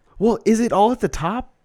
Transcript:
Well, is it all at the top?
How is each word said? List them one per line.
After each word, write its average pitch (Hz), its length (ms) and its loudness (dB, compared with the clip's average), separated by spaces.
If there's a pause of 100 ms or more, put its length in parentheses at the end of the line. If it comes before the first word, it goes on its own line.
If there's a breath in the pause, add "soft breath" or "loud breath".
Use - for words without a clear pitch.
(180 soft breath)
Well, 208 260 0
is 220 160 4
it 240 120 0
all 208 200 2
at 247 80 -6
the 170 80 -2
top? 190 460 -6 (100)